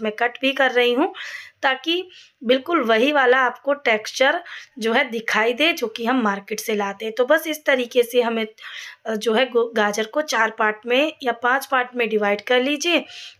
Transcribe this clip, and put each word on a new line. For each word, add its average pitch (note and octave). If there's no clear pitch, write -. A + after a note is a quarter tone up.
मैं G#3+
कट A#3
भी C4+
कर C4+
रही A#3+
हूँ, C4
ताकि E4
बिल्कुल C4
वही A3+
वाला C4
आपको C4
टेक्सचर C4+
जो A3+
है B3+
दिखाई A3+
दे, D4
जो B3
कि A3
हम B3+
मार्केट G3+
से A3
लाते G3+
हैं। A3
तो B3
बस D#4+
इस D4+
तरीके B3+
से A#3+
हमें, A3+
अ, A3
जो A3
है B3+
गो-, A#3
गाजर G#3+
को D4+
चार A3+
पार्ट G#3+
में C4+
या B3
पांच B3+
पार्ट B3
में A#3+
डिवाइड G#3
कर B3
लीजिए D4